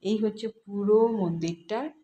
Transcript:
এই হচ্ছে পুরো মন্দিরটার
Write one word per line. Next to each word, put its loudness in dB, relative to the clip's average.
এই -2
হচ্ছে -4
পুরো 2
মন্দিরটার -4